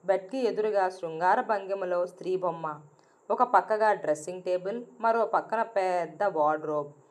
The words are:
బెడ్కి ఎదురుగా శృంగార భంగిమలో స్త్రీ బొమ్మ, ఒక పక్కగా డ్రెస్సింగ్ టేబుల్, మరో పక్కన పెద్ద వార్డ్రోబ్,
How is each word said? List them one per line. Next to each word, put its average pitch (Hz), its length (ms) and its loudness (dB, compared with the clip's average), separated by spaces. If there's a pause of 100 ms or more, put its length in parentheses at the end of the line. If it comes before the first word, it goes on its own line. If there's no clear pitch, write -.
బెడ్కి 190 320 0
ఎదురుగా 202 500 0
శృంగార 180 520 0
భంగిమలో 196 640 -2
స్త్రీ 180 300 -6
బొమ్మ, 160 440 -4 (500)
ఒక 247 120 2
పక్కగా 220 500 4
డ్రెస్సింగ్ 180 500 -2
టేబుల్, 185 420 -4 (160)
మరో 226 260 2
పక్కన 220 360 0
పెద్ద 185 600 0
వార్డ్రోబ్, 156 720 0 (180)